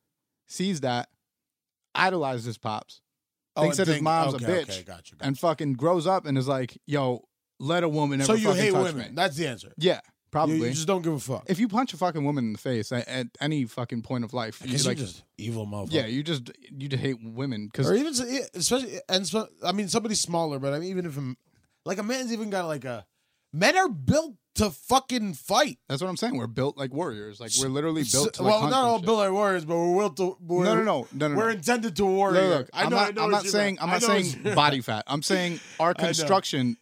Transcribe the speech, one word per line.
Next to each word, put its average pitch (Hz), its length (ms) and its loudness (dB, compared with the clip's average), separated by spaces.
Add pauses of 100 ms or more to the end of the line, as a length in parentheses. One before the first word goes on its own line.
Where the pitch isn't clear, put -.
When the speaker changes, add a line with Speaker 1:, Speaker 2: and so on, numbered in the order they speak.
(460)
Speaker 1:
sees 180 340 -2
that, 123 300 -2 (840)
idolizes 147 520 2
his 117 120 -8
pops, - 440 -8 (540)
Speaker 2:
Oh, 151 60 2
Speaker 1:
thinks 147 160 2
Speaker 2:
and 190 80 4
Speaker 1:
that 160 40 2
his 156 60 4
Speaker 2:
think, 147 80 -2
Speaker 1:
mom's 160 300 2
Speaker 2:
okay, 123 100 -6
Speaker 1:
a 120 40 0
bitch, 175 220 2
Speaker 2:
okay, 95 140 -8
gotcha, 87 320 -16
gotcha. - 40 -
Speaker 1:
and 139 180 -2
fucking 156 360 0
grows 160 320 2
up 185 200 2
and 135 120 0
is 131 100 0
like, 131 380 -2
"Yo, 131 380 -2 (340)
let 165 240 0
a 170 60 2
woman 143 340 2
Speaker 2:
So 214 120 4
Speaker 1:
ever 226 60 2
Speaker 2:
you 214 80 2
Speaker 1:
fucking 180 140 4
Speaker 2:
hate 208 100 4
Speaker 1:
touch - 120 4 (100)
Speaker 2:
women. 117 160 -6
Speaker 1:
me." 123 40 -14
Speaker 2:
That's 170 220 0
the 160 120 -2
answer. - 280 -10
Speaker 1:
Yeah, 156 240 2 (300)
probably. 156 280 2
Speaker 2:
You, 156 80 2
you 120 80 0
just 156 120 -2
don't 190 160 2
give 160 120 0
a 139 40 -2
fuck. 123 300 -6
Speaker 1:
If 180 100 2
you 240 80 2
punch 233 260 -2
a 175 40 -12
fucking 165 280 0
woman 139 200 0
in 110 80 -2
the 104 60 -8
face 120 340 -2
at, 120 160 -4
at 127 180 -4 (140)
any 147 240 0
fucking 117 380 -6
point 123 200 -6
of 113 100 -8
life, 117 300 -6
Speaker 2:
I 127 40 -12
Speaker 1:
you, 127 60 -4
Speaker 2:
guess - 120 0
you're 127 80 2
Speaker 1:
like, 147 60 -4
Speaker 2:
just 98 260 -10 (140)
evil 110 280 -6
motherfucker. 104 260 -8
Speaker 1:
yeah, 139 140 0
you 127 160 -4
just, 147 300 -6 (180)
you 139 180 -10
just 127 140 -4
hate 135 180 -2
women 113 540 -8
'cause 139 160 0
Speaker 2:
Or 185 60 4
even 294 180 0
so, 247 120 -2
yeah, 254 160 -4 (120)
especially, 226 540 -2
and 185 180 0
so, 208 220 -2 (160)
I 175 80 0
mean, 202 160 -2
somebody 214 260 0
smaller, 165 460 -2
but 139 120 -2
I 147 60 -2
mean, 180 120 -6
even 180 160 -4
if 143 120 -8
a, 127 160 -6 (500)
like, 190 140 -4
a 208 60 -4
man's 247 280 -4
even 214 180 -4
got, 185 160 -2
like, 147 180 -4
a, 117 220 -8 (460)
men 214 240 4
are 381 120 6
built 233 460 2 (240)
to 214 120 2
fucking 226 640 0
fight. 233 440 0 (100)
Speaker 1:
That's 135 140 -2
what 185 60 -2
I'm 180 80 -4
saying. 240 200 -2
We're 117 100 -4
built 127 300 -2
like 135 160 -6
warriors. 107 480 -6
Like, 113 100 -10 (100)
we're 135 80 0
literally 151 340 0
Speaker 2:
S-, 113 100 0
Speaker 1:
built 143 220 2
to, - 80 -6
like, 196 100 6
Speaker 2:
well, 214 80 6
Speaker 1:
hunt - 120 2
Speaker 2:
not 262 80 4
Speaker 1:
and 247 80 4
Speaker 2:
all 233 100 4
Speaker 1:
shit. 175 80 -2
Speaker 2:
built 220 120 4
like 196 140 2
warriors, 190 320 2
but 165 140 -2
we're 175 240 4
built 170 160 0
to, 185 220 0
we're, 175 240 0
Speaker 1:
No, 214 100 4
no, 226 80 4
no, 170 300 0
no, 147 160 0
no, 147 80 0
Speaker 2:
we're 214 140 2
Speaker 1:
no. 220 60 -2
Speaker 2:
intended 220 400 -2
to 202 80 2
warrior. 190 440 4
Speaker 1:
Look, 160 100 4
look, 123 140 -4
Speaker 2:
I 180 120 0
Speaker 1:
I'm - 60 2
Speaker 2:
know, - 60 2
Speaker 1:
not, 196 120 4
Speaker 2:
I - 40 -2
know 214 120 -2
Speaker 1:
I'm 214 60 2
Speaker 2:
what 202 80 4
Speaker 1:
not 185 60 -2
Speaker 2:
you 196 60 -2
Speaker 1:
saying, 202 260 2
Speaker 2:
meant. - 60 -6
Speaker 1:
I'm 170 60 -2
Speaker 2:
I 180 60 2
Speaker 1:
not 180 80 2
Speaker 2:
know 233 120 2
what 196 100 4
Speaker 1:
saying 131 220 -6
Speaker 2:
you 208 80 0
<laughs> - 0 -
Speaker 1:
body 147 260 4
fat. 110 260 -4
I'm 147 160 -2
saying 180 380 -2 (200)
our 165 160 4
Speaker 2:
I - 60 -8
know. 165 40 0
Speaker 1:
construction, 160 760 0